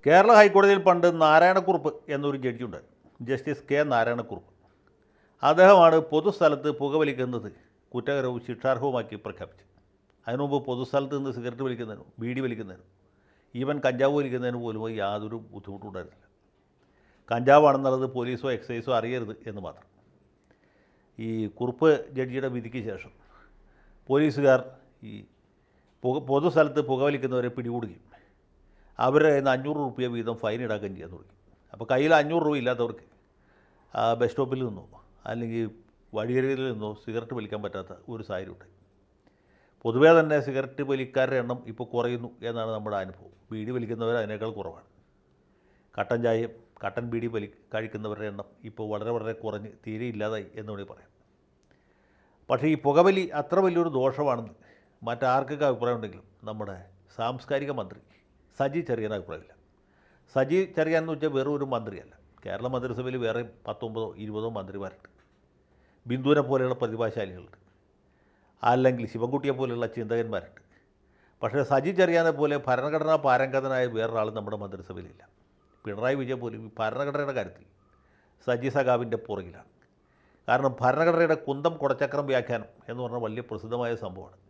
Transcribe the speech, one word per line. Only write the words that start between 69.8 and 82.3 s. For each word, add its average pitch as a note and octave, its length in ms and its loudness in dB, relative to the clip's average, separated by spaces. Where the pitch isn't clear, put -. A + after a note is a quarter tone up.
ചിന്തകന്മാരുണ്ട്. A2+ 680 -6
പക്ഷേ C3+ 200 -2
സജി C#3 280 2
ചെറിയാനെ E3+ 400 4
പോലെ D3 160 0
ഭരണഘടനാ D3+ 480 0
പാരംഗതനായ C3 560 2
വേറൊരാൾ A2+ 300 -2
നമ്മുടെ G#2 260 -8
മന്ത്രിസഭയിലില്ല. F#2 600 -16
പിണറായി A2+ 360 -2
വിജയൻ B2+ 220 -6
പോലും A2 240 -10
ഈ - 20 -16
ഭരണഘടനയുടെ C#3 580 -4
കാര്യത്തിൽ F#2 280 -8
സജി B2 280 0
സഖാവിൻ്റെ A#2+ 420 2
പുറകിലാണ്. F#2 420 -10
കാരണം C3 340 2
ഭരണഘടനയുടെ D#3+ 560 4
കുന്തം C#3+ 340 -2
കുടച്ചക്രം C#3 500 -2